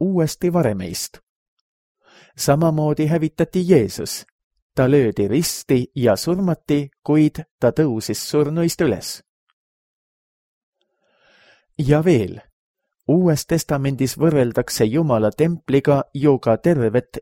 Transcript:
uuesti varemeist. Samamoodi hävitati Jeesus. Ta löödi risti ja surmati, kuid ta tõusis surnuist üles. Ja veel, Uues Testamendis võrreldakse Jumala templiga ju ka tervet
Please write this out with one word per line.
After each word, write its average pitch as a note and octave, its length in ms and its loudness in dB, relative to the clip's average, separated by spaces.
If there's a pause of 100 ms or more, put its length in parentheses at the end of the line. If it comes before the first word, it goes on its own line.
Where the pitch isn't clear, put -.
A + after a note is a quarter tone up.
uuesti F3 520 -2
varemeist. G#2+ 680 -4 (1160)
Samamoodi D3+ 720 0
hävitati E3 600 -2
Jeesus. A2 560 0 (500)
Ta C3 160 2
löödi A2 380 2
risti B2+ 640 -2
ja A#2+ 220 2
surmati, D#3+ 760 -4 (120)
kuid D3+ 400 0 (180)
ta A#2+ 120 2
tõusis A2+ 480 -2 (100)
surnuist D#3 500 -2
üles. - 420 -4 (2500)
Ja D3 260 2
veel, B2 340 2 (720)
Uues E3 400 2
Testamendis C#3 720 -2
võrreldakse B2+ 640 0
Jumala A2+ 480 2
templiga C#3+ 680 0 (100)
ju C#3 260 2
ka A2+ 220 0
tervet B2 600 0